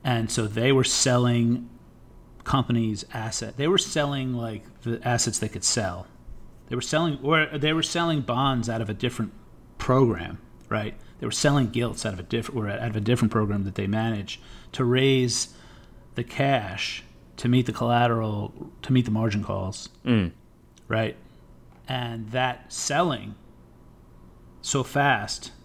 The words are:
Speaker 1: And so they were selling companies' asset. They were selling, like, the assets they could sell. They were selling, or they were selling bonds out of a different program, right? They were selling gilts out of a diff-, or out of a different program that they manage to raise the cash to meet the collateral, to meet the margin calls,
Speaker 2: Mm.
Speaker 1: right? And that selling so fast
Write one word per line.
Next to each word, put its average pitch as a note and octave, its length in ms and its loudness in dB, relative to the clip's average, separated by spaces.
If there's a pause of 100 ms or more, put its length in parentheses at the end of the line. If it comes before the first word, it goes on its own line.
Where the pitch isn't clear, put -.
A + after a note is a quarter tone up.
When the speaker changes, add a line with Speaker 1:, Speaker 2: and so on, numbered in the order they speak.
Speaker 1:
And A#2 260 0
so A2 160 0
they A2+ 240 2
were C3+ 140 6
selling B2 840 2 (760)
companies' A#2 680 0
asset. A2+ 440 -8
They C#3 100 -2
were F#3 120 4
selling, C#3+ 560 -2
like, A2+ 280 -6 (200)
the A#2 240 -4
assets A#2+ 340 0
they G#2+ 80 -2
could - 160 -8
sell. F2+ 420 -2 (640)
They B2 80 -4
were B2 40 -2
selling, D3+ 440 0
or D#3 220 4
they D3+ 260 0
were D#3+ 100 0
selling E3 380 0
bonds B2 480 0
out A2+ 120 -2
of A2 80 -2
a G#2+ 60 -4
different A#2 380 -4 (460)
program, A2+ 600 2 (300)
right? G#2+ 260 -2 (240)
They - 80 -6
were A#2 60 -4
selling C#3+ 400 4
gilts A2+ 340 -2
out G#2 60 -2
of F2+ 80 -8
a - 20 -10
diff-, A2+ 320 -4
or G#2+ 140 -2
out G#2 220 -4
of G#2+ 60 -4
a A2 40 0
different A2+ 320 4
program G#2 320 2
that F#2+ 100 -4
they G2+ 140 -2
manage G#2+ 520 -2 (320)
to C3+ 120 -2
raise B2+ 680 2 (600)
the B2+ 80 -4
cash A#2+ 800 -2 (360)
to A#2+ 100 0
meet B2 180 6
the A2+ 60 -2
collateral, A#2 1000 0 (120)
to - 100 0
meet B2+ 140 6
the - 40 -2
margin G#2+ 320 2
calls, F#2+ 460 -6 (160)
Speaker 2:
Mm. G#2+ 260 2 (560)
Speaker 1:
right? A2 300 -2 (720)
And A#2 420 -6
that B2+ 380 -2
selling C#3+ 640 0 (1300)
so - 220 -2
fast B2+ 680 0 (120)